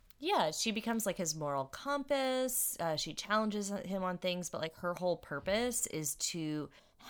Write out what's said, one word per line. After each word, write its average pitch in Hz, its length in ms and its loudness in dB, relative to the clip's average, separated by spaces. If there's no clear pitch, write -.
Yeah, 285 280 4
she - 200 0
becomes, 220 360 0
like, 180 100 0
his 160 180 0
moral 143 300 0
compass. 269 1120 0
Uh, 165 180 2
she 151 180 -4
challenges 208 560 0
him 190 340 -2
on 180 140 0
things, 180 320 0
but, - 100 -4
like, 160 160 -4
her 175 180 -2
whole 175 220 2
purpose 202 720 0
is 156 280 -2
to 151 520 -2